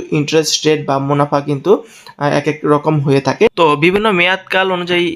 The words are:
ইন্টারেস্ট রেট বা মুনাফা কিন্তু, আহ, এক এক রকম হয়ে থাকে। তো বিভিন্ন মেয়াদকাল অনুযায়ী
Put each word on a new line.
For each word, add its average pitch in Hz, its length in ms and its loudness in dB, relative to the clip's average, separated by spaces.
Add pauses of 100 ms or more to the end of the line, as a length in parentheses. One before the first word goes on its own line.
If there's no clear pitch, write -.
(100)
ইন্টারেস্ট 156 520 0
রেট 151 240 0
বা 139 120 -2
মুনাফা 143 420 0
কিন্তু, 147 340 -2
আহ, - 640 -6
এক 143 120 -2
এক 151 160 -4
রকম 151 360 0
হয়ে 139 200 2
থাকে। 135 240 0 (100)
তো 175 100 2 (120)
বিভিন্ন 185 360 0
মেয়াদকাল 185 600 0
অনুযায়ী 175 320 -2 (120)